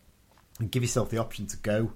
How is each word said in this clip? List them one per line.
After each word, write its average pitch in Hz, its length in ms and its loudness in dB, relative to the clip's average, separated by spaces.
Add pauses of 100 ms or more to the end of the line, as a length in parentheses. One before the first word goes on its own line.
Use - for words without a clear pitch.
(580)
and 107 140 -2
give 123 100 2
yourself 117 280 2
the 113 80 0
option 113 280 -4
to - 120 -10
go 110 380 2